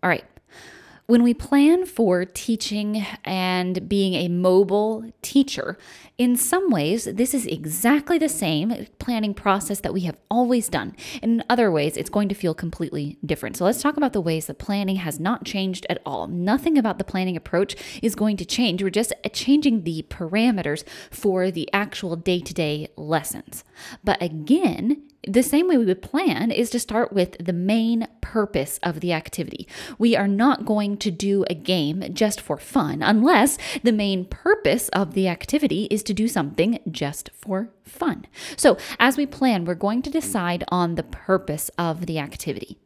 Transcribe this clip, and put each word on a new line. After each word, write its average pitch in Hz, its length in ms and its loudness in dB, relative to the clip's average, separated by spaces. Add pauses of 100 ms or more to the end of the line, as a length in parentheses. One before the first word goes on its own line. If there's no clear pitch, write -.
All 180 80 0
right. 151 140 -2 (840)
When 240 140 6
we 240 100 4
plan 302 540 4
for 185 400 2
teaching 214 800 -4 (180)
and 185 640 -2
being 196 240 2
a 175 160 0
mobile 196 840 2 (120)
teacher, - 560 0 (400)
in 247 180 4
some 359 340 2
ways, 185 360 0
this 233 260 0
is 247 140 -2
exactly 233 720 0
the 302 100 2
same 190 580 -2 (120)
planning 220 340 -2
process 202 480 0
that - 140 -4
we 190 60 0
have 175 180 -4 (120)
always 240 380 2
done. - 260 -4 (280)
In 233 260 0
other 240 220 4
ways, 147 260 0
it's - 140 -6
going 208 180 0
to 202 60 -2
feel 170 180 -2
completely 147 720 -6
different. - 320 -4
So - 80 -2
let's 208 160 2
talk 294 160 0
about 294 160 0
the 208 80 0
ways 160 280 -2
that 151 100 -10
planning 202 380 -2
has 160 220 -4
not 160 280 -2
changed 190 420 -4
at - 160 -6
all. 85 220 -6
Nothing 208 500 0
about 220 220 2
the 196 60 -4
planning 185 340 -4
approach 190 360 -2 (280)
is 214 120 0
going 214 220 0
to 180 80 -8
change. 196 380 0
We're 190 80 0
just, 214 240 -2 (100)
uh, 208 60 -4
changing 262 540 2
the 160 260 -4
parameters 185 720 0 (260)
for 185 400 2
the 170 220 -4
actual 196 440 -4
day-to-day 165 720 -2 (100)
lessons. - 680 -4 (400)
But - 160 0
again, 202 880 2 (180)
the 220 160 4
same 311 260 4
way 330 80 4
we 233 80 4
would 185 180 2
plan 269 480 0
is 233 200 0
to 240 80 -2
start 226 340 -2
with 180 320 0
the 180 80 -2
main 226 540 2 (140)
purpose 196 640 -2
of 160 180 -2
the 175 120 0
activity. - 560 -6 (300)
We 233 180 6
are 202 120 2
not 226 360 4
going 208 340 0
to 208 120 -2
do 196 400 0
a 180 40 -2
game 160 600 -2
just 208 260 0
for - 160 -4
fun, - 460 -2
unless 226 560 6 (240)
the 233 100 4
main 202 320 0
purpose 349 640 0
of 180 240 0
the 190 140 2
activity 202 600 0
is 214 140 0
to 202 100 -2
do 214 140 0
something 170 500 0 (120)
just 147 440 -6
for 208 360 -6 (120)
fun. - 440 -6 (300)
So 247 220 6 (200)
as 247 180 4
we 285 100 0
plan, 240 380 0
we're 175 100 -2
going 208 280 -2
to 294 80 -6
decide 220 580 -2
on 175 260 0
the 160 80 -4
purpose - 720 -2
of 170 300 -2
the 160 120 -4
activity. - 680 -8